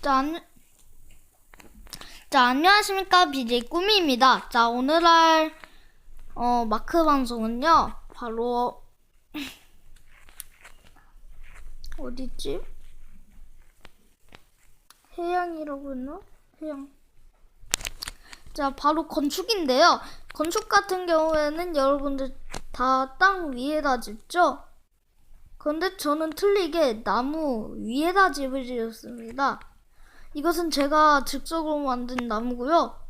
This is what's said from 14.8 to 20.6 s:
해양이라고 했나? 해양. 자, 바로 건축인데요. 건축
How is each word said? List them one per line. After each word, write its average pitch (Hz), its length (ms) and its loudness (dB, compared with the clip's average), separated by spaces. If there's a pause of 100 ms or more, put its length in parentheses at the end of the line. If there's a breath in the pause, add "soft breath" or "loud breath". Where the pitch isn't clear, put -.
해양이라고 320 760 -4
했나? 269 280 -10 (420)
해양. 285 280 -10 (1600 loud breath)
자, 277 220 -4
바로 311 340 0
건축인데요. 320 920 2 (340 loud breath)
건축 339 340 -4